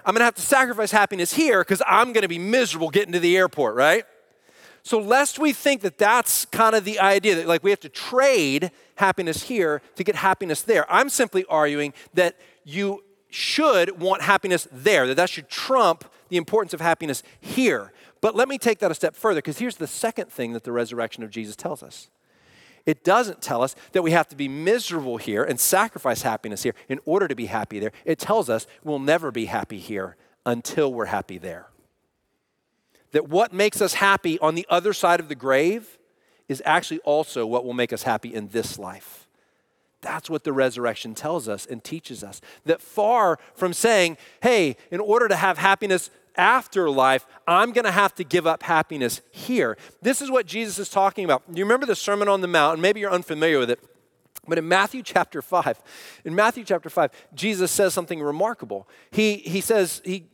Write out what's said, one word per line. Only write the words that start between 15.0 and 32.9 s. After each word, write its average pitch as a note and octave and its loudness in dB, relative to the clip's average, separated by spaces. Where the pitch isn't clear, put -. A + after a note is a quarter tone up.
that C3 -2
that D3 2
should D3 -12
trump A3 0
the F3+ -2
importance F#3 -2
of D#3+ -10
happiness D#3+ -2
here. D3 -2
But G#3+ 0
let B3+ 4
me C#4 -6
take A3+ 0
that F#3+ 2
a D#3 -2
step D#3+ -2
further, G3 0
'cause D#3 -8
here's A#3 -6
the D#3 -8
second - -6
thing A#2 -6
that A#2 -8
the B2 -10
resurrection A#2+ -4
of A2 -12
Jesus G#2+ -12
tells - -8
us. - -20
It D#3 -2
doesn't G#3 2
tell B2 -2
us C3+ -2
that F#3 2
we E3 0
have E3 4
to D3 -20
be C#3 -6
miserable D#3 -2
here A2 -4
and C3+ -2
sacrifice F#3 0
happiness A2 -6
here A#2 -2
in C3+ -6
order F3 0
to C3 -6
be A2+ -8
happy G#2 -8
there. G#2+ -6
It D#3+ -2
tells G3+ -2
us A2 -2
we'll D3+ -6
never D3+ 0
be A2+ -6
happy G2+ -8
here F#2+ -10
until B2 -2
we're A2+ -4
happy F#2 -6
there. E2+ -14